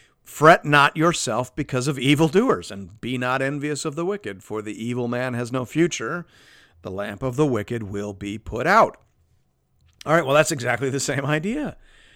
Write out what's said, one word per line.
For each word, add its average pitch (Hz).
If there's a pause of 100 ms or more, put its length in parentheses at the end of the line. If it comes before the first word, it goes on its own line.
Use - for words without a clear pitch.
(220)
"Fret -
not 147
yourself 131
because 131
of 135
evildoers, 147
and 98
be 123
not 127
envious 143
of 147
the 165
wicked, 175
for 107
the 104
evil 120
man 123
has 117
no 127
future. 160 (560)
The 101
lamp 101
of 127
the 151
wicked 113
will 101
be 101
put 113
out." 196 (1080)
All 127
right, 131
well, 135
that's 156
exactly 123
the 135
same 139
idea. 185 (400)